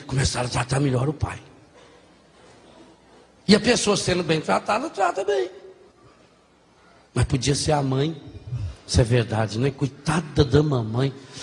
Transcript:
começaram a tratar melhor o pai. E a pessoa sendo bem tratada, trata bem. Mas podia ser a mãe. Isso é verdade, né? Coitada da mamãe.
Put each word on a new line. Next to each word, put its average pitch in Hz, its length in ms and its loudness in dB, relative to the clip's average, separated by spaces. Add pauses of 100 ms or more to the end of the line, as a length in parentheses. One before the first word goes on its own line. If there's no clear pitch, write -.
começaram 131 400 -2
a 123 40 -6
tratar 131 300 -2
melhor 135 280 2
o 156 40 0
pai. - 280 -6 (2000)
E 196 80 8
a 208 60 8
pessoa 208 360 2
sendo 180 260 -2
bem 160 180 0
tratada, 214 500 -2
trata 359 340 -2
bem. 381 260 0 (1600)
Mas 123 100 2
podia 135 300 0
ser 143 180 0
a 147 100 4
mãe. 139 380 -2 (680)
Isso - 140 2
é 131 40 6
verdade, 110 540 0
né? 131 120 0
Coitada 151 760 -2
da 143 180 4
mamãe. 131 520 0 (280)